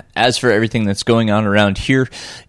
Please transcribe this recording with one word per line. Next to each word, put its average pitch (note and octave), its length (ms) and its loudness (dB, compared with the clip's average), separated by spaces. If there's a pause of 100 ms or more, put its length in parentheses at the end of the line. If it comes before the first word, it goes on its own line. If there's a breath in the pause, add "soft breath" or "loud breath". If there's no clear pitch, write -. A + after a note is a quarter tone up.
(140)
As A#2+ 220 2
for B2+ 140 0
everything A2 340 0
that's G2+ 200 -2
going A2+ 260 2
on G#2+ 160 0
around G2+ 320 2
here, C3 300 0 (400 loud breath)